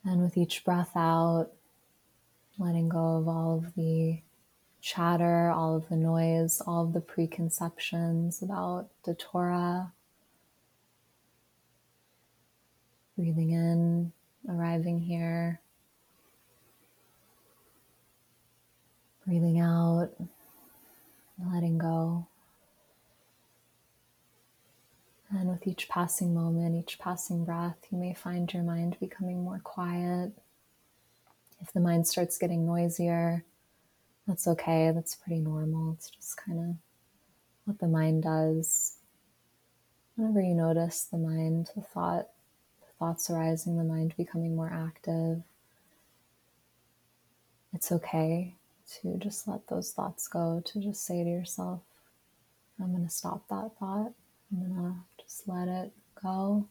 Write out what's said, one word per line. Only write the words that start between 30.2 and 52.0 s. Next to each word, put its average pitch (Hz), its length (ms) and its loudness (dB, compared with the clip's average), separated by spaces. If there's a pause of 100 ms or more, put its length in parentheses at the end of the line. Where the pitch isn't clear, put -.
If 170 120 -16
the 180 80 2
mind 170 260 4
starts - 320 0
getting 170 280 2
noisier, 170 760 2 (840)
that's - 180 -2
okay. 160 480 4
That's 165 220 -4
pretty 165 240 -4
normal. 156 540 -2
It's - 160 -14
just - 340 -14
kinda 170 320 -4 (880)
what 208 140 -4
the 175 100 2
mind 160 340 4
does. 160 760 0 (1160)
Whenever 220 260 4
you 180 140 4
notice 165 500 2
the - 140 -4
mind, 160 560 0
the 202 80 -6
thought, 175 460 -2 (520)
the - 180 -20
thoughts 170 300 -2
arising, 165 480 0
the 165 80 0
mind 160 320 0
becoming 165 380 -2
more 160 160 -2
active, 165 720 -2 (2250)
it's - 180 -6
okay 165 640 0 (460)
to 180 160 -4
just 202 320 -8
let 208 180 -8
those - 260 -6
thoughts - 360 -8
go, 170 360 -2
to - 160 -6
just 202 240 -6
say 175 200 -2
to 175 60 0
yourself, 180 500 -6 (1000)